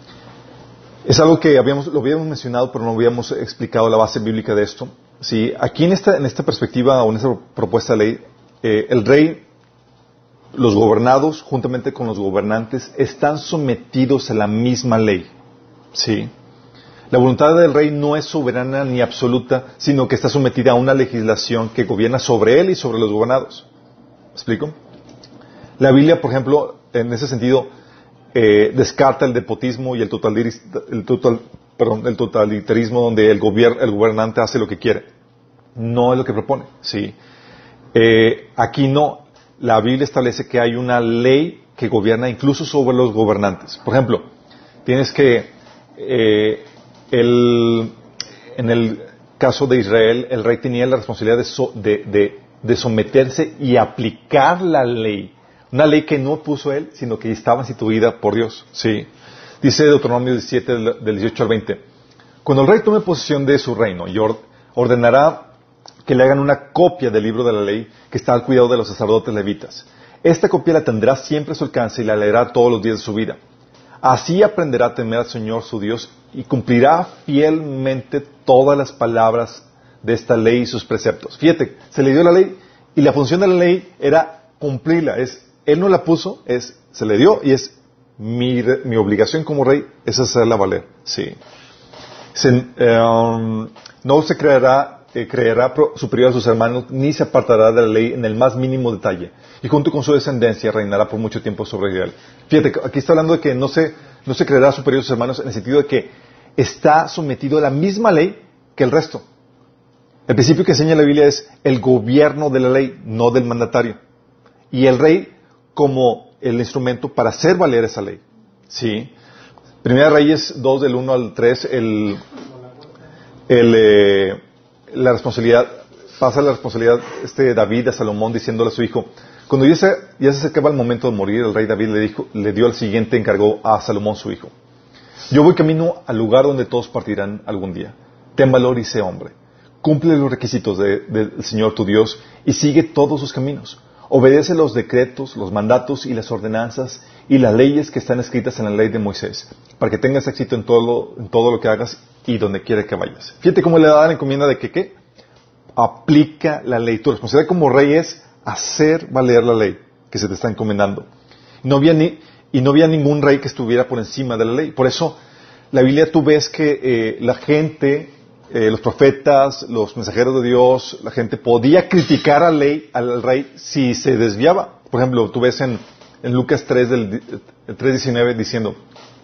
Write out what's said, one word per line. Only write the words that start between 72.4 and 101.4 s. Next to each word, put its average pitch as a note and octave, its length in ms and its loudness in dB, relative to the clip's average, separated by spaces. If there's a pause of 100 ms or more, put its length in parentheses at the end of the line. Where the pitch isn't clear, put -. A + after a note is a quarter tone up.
todos B2 180 4
los A2+ 120 0
días A2 160 -2
de - 60 -12
su A2 100 -8
vida. G#2+ 240 -6 (640)
Así F#3 420 0
aprenderá C#3+ 440 0
a A#2 60 -6
temer A#2 260 -4
al A#2 80 -4
Señor A2+ 360 -8
su A#2 160 -10
Dios G#2+ 300 -8 (240)
y B2+ 100 -12
cumplirá C3+ 640 2 (180)
fielmente C#3+ 1000 -2 (180)
todas C3+ 340 4
las C3+ 140 -4
palabras A2+ 760 -2 (380)
de A#2 120 0
esta A#2+ 200 -2
ley A2+ 280 2
y - 20 -4
sus A#2 180 -8
preceptos". - 540 -6
Fíjate, D#3+ 400 0 (140)
se C#3+ 120 -2
le C3+ 80 4
dio D3+ 120 4
la F3 100 6
ley F#3+ 240 2 (360)
y E3 80 0
la F#3 120 4
función C#3+ 260 0
de G3+ 80 2
la F#3 80 2
ley F3 440 0
era D3+ 500 0 (100)
cumplirla. D3 580 -2
Es, B2 280 -8 (180)
él D3+ 160 2
no F#3+ 80 0
la F#3 160 2
puso, E3+ 440 -4
es, B2 280 -6 (160)
se - 140 -6
le G#2 120 2
dio E3 260 4
y C#3 80 2
es - 260 -2 (400)
mi B2 460 -4
re-, B2+ 200 0
mi A#2+ 120 -6
obligación G#2+ 480 0
como D3 200 -2
rey C#3+ 220 2 (200)
es A2+ 140 -4
hacerla A#2 360 2
valer. G2 320 -2 (160)
Sí. - 320 -10 (1000)
Se, B2+ 320 2 (120)
eh, A#2 220 4
um, A2+ 680 0 (340)
no C#3 200 2
se D#3+ 120 -4
creerá, C3+ 800 2
eh, A#2 140 -8
creerá A#2+ 440 0
pro-, D3+ 240 0
superior B2+ 360 0
a - 20 -4
sus A#2 140 -2
hermanos, A#2 420 0
ni C3+ 240 -2
se D3+ 100 -4
apartará A2+ 480 4
de A#2 100 2
la A2+ 60 2
ley A2+ 260 0
en A#2+ 120 -6
el A2 100 -4
más A#2+ 200 0
mínimo C3 360 -4
detalle. F#2 400 -6 (300)
Y C3 60 -10
junto D3 240 0
con D3 100 -4
su D3 120 0
descendencia A#2+ 580 0
reinará G#2 360 -2
por G#2+ 120 -8
mucho A2 240 -8